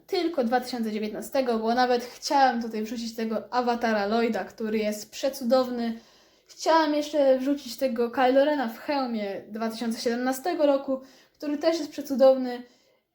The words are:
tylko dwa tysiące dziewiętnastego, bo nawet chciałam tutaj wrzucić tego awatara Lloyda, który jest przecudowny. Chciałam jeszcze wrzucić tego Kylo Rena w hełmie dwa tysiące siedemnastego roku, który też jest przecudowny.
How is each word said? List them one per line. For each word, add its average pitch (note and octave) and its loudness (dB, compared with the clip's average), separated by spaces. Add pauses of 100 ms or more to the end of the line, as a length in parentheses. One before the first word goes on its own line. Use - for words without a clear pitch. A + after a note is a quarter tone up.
tylko E4+ 0
dwa A#3+ 0
tysiące A#3 -4
dziewiętnastego, A3 -2
bo A3 0
nawet B3 2
chciałam B3+ 2
tutaj A3 -6
wrzucić A3+ -8
tego A3 -4
awatara A#3 0
Lloyda, A3 0
który A3 -6
jest G#3+ -4
przecudowny. B3 -2 (480)
Chciałam D#4 2
jeszcze D4 4
wrzucić C4+ -4
tego A#3+ -2
Kylo C4 4
Rena C#4+ 2
w A3+ -8
hełmie A3+ -4
dwa A3 -4
tysiące A3+ -4
siedemnastego C4 0
roku, C4+ 0 (360)
który D4 -4
też E4 2
jest D4 -8
przecudowny. C4 2 (520)